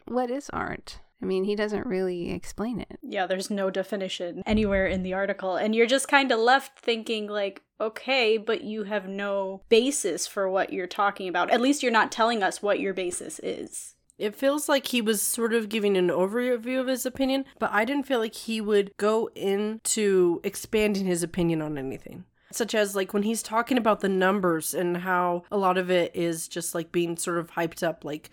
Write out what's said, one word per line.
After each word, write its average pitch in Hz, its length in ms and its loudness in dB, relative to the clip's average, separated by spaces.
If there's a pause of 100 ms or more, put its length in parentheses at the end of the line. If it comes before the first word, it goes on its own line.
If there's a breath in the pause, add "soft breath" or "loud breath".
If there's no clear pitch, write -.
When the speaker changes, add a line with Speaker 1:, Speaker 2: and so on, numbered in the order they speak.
Speaker 1:
what 240 240 0
is 277 200 -6
art? - 500 -8 (220)
I 185 40 -4
mean, 185 180 0
he 208 100 0
doesn't 208 320 -2
really 185 440 -2
explain 202 500 -6
it. - 220 -12
Speaker 2:
Yeah, 208 240 -4
there's 190 240 -4
no 196 180 0
definition 190 800 -6
anywhere 202 400 2
in 185 160 -2
the 185 100 -4
article. 190 440 -2
And 214 180 0
you're 233 120 6
just 262 220 2
kinda 269 300 4
left 247 400 4
thinking, 220 480 -4
like, 202 340 -4 (180)
okay, 226 600 2
but 214 240 -2
you 214 220 -6
have 196 220 -4
no 196 640 -4
basis 226 580 4
for 196 220 -2
what 190 240 0
you're 190 140 -4
talking 196 420 -2
about. 175 220 0
At 226 100 4
least 277 220 2
you're 240 100 2
not 220 180 6
telling 226 320 2
us 185 200 0
what 202 180 2
your 190 140 -2
basis 180 460 -6
is. - 540 -10 (220)
Speaker 3:
It 208 180 -4
feels 285 320 0
like 277 200 2
he 247 160 0
was 208 180 2
sort 226 320 -2
of 220 160 0
giving 202 300 2
an 180 100 4
overview 233 720 0
of 247 60 -2
his 254 180 -2
opinion, 269 400 0 (140 loud breath)
but 214 120 -2
I 208 140 2
didn't 269 220 -2
feel 247 140 0
like 220 140 -4
he 220 280 -6
would 202 340 2
go 214 380 2
into 196 1080 2
expanding 208 640 0
his 175 180 0
opinion 170 380 0
on 151 160 -4
anything. 135 480 -10 (280 soft breath)
Such 226 220 -2
as, 202 220 2
like, 196 180 -2
when 202 80 2
he's 220 220 -2
talking 233 340 0
about 214 220 4
the 196 80 2
numbers 185 680 2
and 175 220 0
how 180 560 0
a 208 40 0
lot 185 220 2
of 180 100 0
it 180 280 2
is 170 320 -2
just, - 260 -8
like, 165 160 -6
being 170 260 0
sort 170 220 -2
of 165 140 -6
hyped 170 340 -4
up. 160 180 -4
Like, 151 280 -10